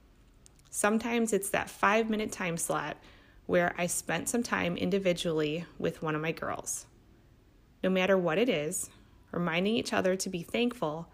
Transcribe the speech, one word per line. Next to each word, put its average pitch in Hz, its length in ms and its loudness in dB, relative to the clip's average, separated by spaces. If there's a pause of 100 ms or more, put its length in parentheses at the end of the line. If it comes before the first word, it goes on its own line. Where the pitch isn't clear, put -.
(680)
Sometimes 220 640 2
it's 190 160 0
that - 200 -2
five-minute 214 640 2
time 175 240 -4
slot 151 400 -4 (500)
where 175 320 2
I 175 100 0
spent - 420 -2
some 240 120 0
time 175 360 -2
individually 170 880 0 (120)
with - 240 -4
one 156 140 0
of 151 60 -2
my 160 100 -2
girls. - 540 -6 (1000)
No 185 60 4
matter 190 280 4
what 170 200 2
it 240 100 4
is, 165 420 -2 (420)
reminding 175 440 0
each 247 160 -2
other 190 240 2
to 190 140 -4
be 175 140 -6
thankful 175 720 -2